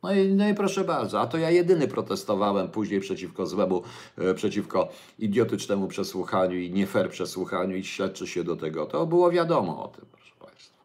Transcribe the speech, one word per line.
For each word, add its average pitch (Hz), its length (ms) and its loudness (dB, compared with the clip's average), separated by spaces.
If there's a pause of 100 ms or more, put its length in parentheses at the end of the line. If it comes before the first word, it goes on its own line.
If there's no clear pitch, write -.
No 196 100 0
i, 196 140 6
no 196 220 6
i 208 40 4
proszę 196 300 0
bardzo, 120 380 0
a 123 60 2
to 165 100 -2
ja 160 120 2
jedyny 175 380 6
protestowałem 101 800 0
później 101 320 -2
przeciwko 92 480 -6
złemu, 92 360 0 (340)
e, 92 160 2
przeciwko 95 560 -2 (300)
idiotycznemu 101 680 0
przesłuchaniu 92 680 -2
i 90 160 -4
nie 95 160 0
fair 92 220 0
przesłuchaniu 92 680 -4
i 95 80 -6
śledczy - 440 -6
się 87 160 -4
do 82 120 -2
tego. 78 300 -4
To - 200 -2
było 175 260 4
wiadomo 160 520 0
o - 40 -12
tym, - 240 -20
proszę - 280 -20
państwa. - 460 -20